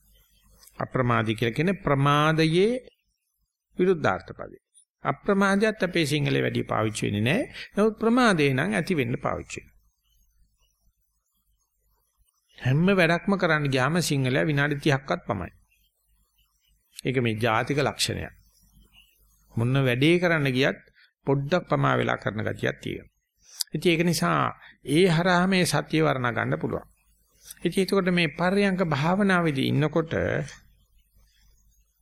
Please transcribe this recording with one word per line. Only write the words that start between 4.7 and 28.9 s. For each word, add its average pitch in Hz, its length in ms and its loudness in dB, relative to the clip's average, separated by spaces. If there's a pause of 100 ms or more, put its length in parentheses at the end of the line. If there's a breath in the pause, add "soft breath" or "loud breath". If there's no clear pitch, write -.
අප්‍රමාදයත් 202 800 0
අපේ 175 220 0
සිංහලේ 139 360 0
වැඩි 120 220 -2
පාවිච්චි 110 400 -2
වෙන්නේ 104 200 0
නැහැ. 185 220 0 (260 loud breath)
නමුත් 214 260 0
ප්‍රමාදේ 220 520 2
නම් 139 220 0
ඇති 190 240 -2
වෙන්න 131 220 -2
පාවිච්චි - 420 -8
වෙනවා. - 140 -20 (2750)
හැම 147 340 2
වැඩක්ම 170 440 2
කරන්න 160 320 2
ගියාම 135 340 2
සිංහලයා 139 440 0
විනාඩි 147 320 0
තිහක්වත් 143 460 -2
පමණයි. 92 320 -6 (1400)
ඒක 131 220 -6
මේ 113 180 -2
ජාතික 120 420 -2
ලක්ෂණයක්. 104 540 -4 (1200)
මොන 120 240 0
වැඩේ 135 380 2
කරන්න 170 320 0
ගියත් 135 300 0 (480 soft breath)
පොඩ්ඩක් 143 380 0
පමා 139 320 0
වෙලා 120 200 0
කරන 107 260 -6
ගතියක් - 340 -4
තියෙනවා. - 360 -12 (560 loud breath)
ඉතින් 170 200 -2
ඒක 165 140 2
නිසා 170 360 0 (480 loud breath)
ඒ 165 200 4
හරහා 175 400 2
මේ 185 180 2
සතිය - 380 0
වර්ණා 127 300 0
ගන්න 113 240 -2
පුළුවන්. 143 280 -6 (760 loud breath)
ඉතින් 175 220 -2
එතකොට 185 280 0
මේ 175 200 2
පර්යංක 190 560 0
භාවනාවේදී 165 840 0